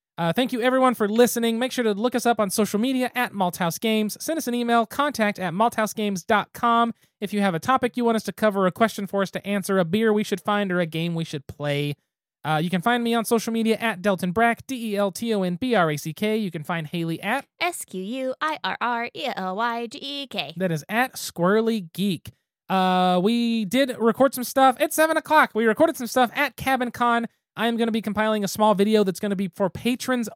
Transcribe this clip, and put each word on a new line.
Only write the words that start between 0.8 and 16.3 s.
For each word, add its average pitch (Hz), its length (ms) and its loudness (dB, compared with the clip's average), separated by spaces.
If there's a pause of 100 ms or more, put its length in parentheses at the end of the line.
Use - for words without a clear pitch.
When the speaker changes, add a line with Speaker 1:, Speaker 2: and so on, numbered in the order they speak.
Speaker 1:
for 214 140 0
listening. 226 500 2
Make 254 140 -2
sure 254 100 -2
to 214 100 2
look 226 220 -2
us 233 100 -2
up 233 140 2
on 208 100 0
social 202 300 0
media 254 340 0
at 247 200 -2
Malthouse 180 460 -2
Games. 220 420 0
Send 320 160 -4
us - 100 -4
an 240 80 -2
email, 233 300 2
contact 233 520 -2
at 185 160 -4
malthousegames 208 720 -2
dot 208 280 0
com. 233 400 2 (260)
If 202 140 -6
you 202 80 0
have 196 120 2
a 160 60 -2
topic 254 380 0
you 240 80 0
want 233 100 4
us 220 80 -2
to 196 80 -6
cover, 196 340 2
a 180 60 4
question 208 340 0
for 196 160 -2
us 185 100 -2
to - 140 -8
answer, 196 320 -2
a 180 80 4
beer 214 280 2
we 214 100 2
should 196 180 -4
find, 202 300 0
or 180 80 2
a 175 80 0
game 165 260 -4
we 165 120 -4
should 147 200 -10
play. 147 500 -2 (480)
Uh, 156 140 0
you 170 120 0
can 180 120 0
find 240 220 2
me 233 100 0
on 233 120 0
social 226 260 0
media 220 260 2
at 208 240 -4
Delton 185 300 0
Brack, 226 340 2
D 226 280 -6
E - 20 -2
L 196 160 0
T 226 240 -4
O 196 80 0
N 180 120 -2
B 247 200 -2
R 170 160 4
A 151 60 -2
C 156 160 -8
K. 214 240 -2